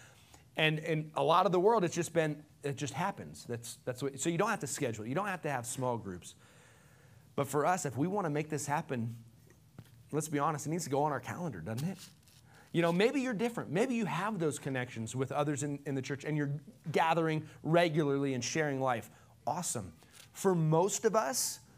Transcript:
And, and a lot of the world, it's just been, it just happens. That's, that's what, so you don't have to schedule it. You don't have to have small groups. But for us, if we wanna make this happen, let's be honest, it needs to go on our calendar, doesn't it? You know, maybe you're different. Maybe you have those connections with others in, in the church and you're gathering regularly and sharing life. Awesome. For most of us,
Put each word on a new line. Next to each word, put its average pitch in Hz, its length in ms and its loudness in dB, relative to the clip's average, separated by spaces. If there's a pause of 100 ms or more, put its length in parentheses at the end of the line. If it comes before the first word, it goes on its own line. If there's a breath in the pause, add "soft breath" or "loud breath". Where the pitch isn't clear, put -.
(560 loud breath)
And, 156 240 4
and 156 340 -2
a 139 80 2
lot 170 240 6
of 190 60 2
the 180 80 4
world, 208 240 6
it's 165 100 -2
just 170 180 -4
been, 156 300 0 (200)
it 139 140 -4
just 135 180 -4
happens. 113 540 -4
That's, 117 360 -8
that's 123 180 -6
what, 139 160 -4
so 165 120 0
you 170 80 2
don't 208 120 2
have 208 100 -2
to 147 60 -6
schedule 113 380 -4
it. 113 40 -8
You 127 60 -4
don't 196 140 -2
have 185 140 -4
to 151 80 -2
have 127 140 -2
small 127 320 -2
groups. 95 380 -10 (1000 soft breath)
But 139 120 0
for 143 180 0
us, 180 220 2
if 120 100 -6
we 143 100 0
wanna 180 240 0
make 151 180 -2
this 151 180 -4
happen, 127 500 -2 (960)
let's 156 160 -2
be 143 100 -2
honest, 147 280 0
it 147 40 -2
needs 170 140 -2
to 127 60 -8
go 139 120 2
on 151 100 2
our 127 80 -2
calendar, 120 400 -6
doesn't 113 260 -4
it? 190 120 -6 (720 loud breath)
You 165 100 2
know, 170 100 4
maybe 240 280 4
you're 254 140 0
different. 214 360 -2
Maybe 233 240 2
you 233 120 0
have 180 320 -2
those 160 200 0
connections 123 560 -4
with 131 180 -2
others 147 300 0
in, 143 240 -4
in 143 80 -2
the 135 80 -2
church 135 220 -8
and 151 120 -2
you're 147 160 0 (400)
gathering 160 540 2 (160 loud breath)
regularly 147 720 4
and 120 100 -4
sharing 147 360 0
life. 127 300 0 (360 loud breath)
Awesome. 120 460 -4 (400 loud breath)
For 190 220 4
most 165 500 4
of 214 120 4
us, 247 440 0 (180 soft breath)